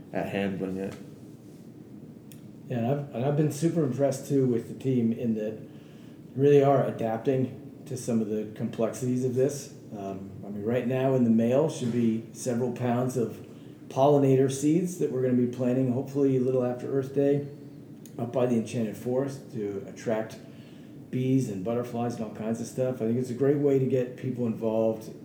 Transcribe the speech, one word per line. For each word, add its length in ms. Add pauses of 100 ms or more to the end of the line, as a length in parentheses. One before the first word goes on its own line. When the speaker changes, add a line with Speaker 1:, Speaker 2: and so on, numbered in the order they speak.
(120)
Speaker 1:
at 160
handling 480
it. 180 (1700)
Speaker 2:
Yeah, 100
and 100
I've, 280
and 100
I've 100
been 160
super 320
impressed, 460
too, 160
with 240
the 120
team 300
in 240
that 240 (800)
really 260
are 240
adapting 1000
to 120
some 240
of 80
the 260
complexities 720
of 100
this. 380 (180)
Um, 400 (140)
I 60
mean, 120
right 240
now 280
in 100
the 40
mail 400
should 220
be 400
several 400
pounds 460
of 280 (440)
pollinator 600
seeds 500
that 120
we're 100
gonna 120
be 140
planting, 440
hopefully 460
a 20
little 240
after 340
Earth 160
Day, 320 (720)
up 140
by 140
the 100
Enchanted 400
Forest 560
to 380
attract 480 (760)
bees 380
and 140
butterflies 520
and 80
all 80
kinds 300
of 60
stuff. 340
I 40
think 120
it's 120
a 40
great 240
way 200
to 80
get 320
people 300
involved. 640 (140)